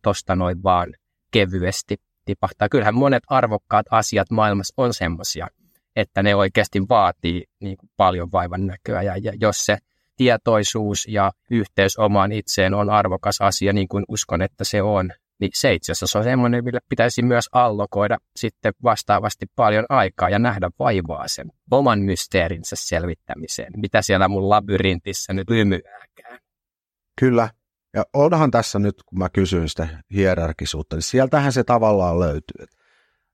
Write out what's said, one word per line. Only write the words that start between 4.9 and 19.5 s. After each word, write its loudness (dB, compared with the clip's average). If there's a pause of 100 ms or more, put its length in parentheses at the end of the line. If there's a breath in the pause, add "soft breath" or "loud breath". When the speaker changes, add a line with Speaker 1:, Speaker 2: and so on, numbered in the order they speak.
Speaker 1:
semmosia, -6 (480)
että -2
ne 4
oikeasti 0
vaatii 0 (160)
niinku -12 (120)
paljon 0
vaivan -2
näköä. -6
Ja, -4
ja -6
jos 0
se 0 (380)
tietoisuus 0
ja 0 (200)
yhteys 0
omaan 2
itseen 0
on 0
arvokas 0
asia, 2
niin 0
kuin -4
uskon, -4
että -6
se -2
on, 0 (280)
niin -2
se 2
itse -4
asiassa -2
on -2
semmoinen, 0
mille -4 (100)
pitäisi 0
myös 2
allokoida 0 (180)
sitten -4 (100)
vastaavasti 0 (100)